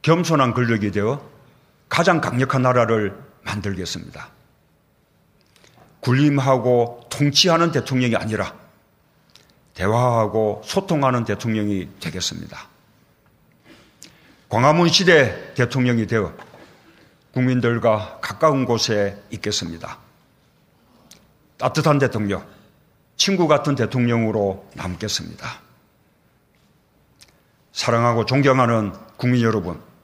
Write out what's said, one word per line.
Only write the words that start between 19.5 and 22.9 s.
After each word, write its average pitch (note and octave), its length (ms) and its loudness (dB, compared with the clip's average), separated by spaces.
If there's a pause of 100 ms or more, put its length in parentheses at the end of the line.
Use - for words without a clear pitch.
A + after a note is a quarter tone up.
따뜻한 D3 400 0
대통령, G#2+ 480 -2 (720)